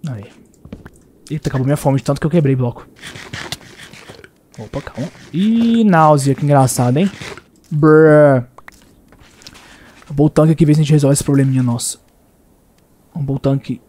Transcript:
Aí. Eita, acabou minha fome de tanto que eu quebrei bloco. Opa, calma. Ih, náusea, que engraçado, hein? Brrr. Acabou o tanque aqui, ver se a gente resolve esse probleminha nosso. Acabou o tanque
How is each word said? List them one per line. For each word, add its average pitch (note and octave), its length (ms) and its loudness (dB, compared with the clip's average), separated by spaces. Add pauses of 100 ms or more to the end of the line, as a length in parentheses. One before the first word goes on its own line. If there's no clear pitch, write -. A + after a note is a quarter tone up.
Aí. G#2 160 -14 (1040)
Eita, D3+ 180 -8
acabou C3 160 -4
minha C#3+ 120 -2
fome C#3 220 -2
de - 60 -6
tanto C#3+ 160 -4
que E3 60 -6
eu D3 40 -2
quebrei C#3+ 240 0
bloco. B2 320 -8 (1700)
Opa, A2 220 -12
calma. - 300 -14 (220)
Ih, A3+ 520 0
náusea, D3+ 500 4
que D3 100 -6
engraçado, C3+ 540 0
hein? F#3+ 120 0 (600)
Brrr. D3+ 720 4 (1600)
Acabou D3 240 -2
o - 40 2
tanque D#3 220 2
aqui, D#3+ 120 2
ver D3 100 2
se D#3 60 2
a D#3 40 2
gente C#3+ 80 0
resolve C#3+ 220 2
esse - 100 -4
probleminha C3+ 380 0
nosso. A#2+ 380 -6 (1080)
Acabou C#3 260 -8
o - 40 -8
tanque C3+ 480 -4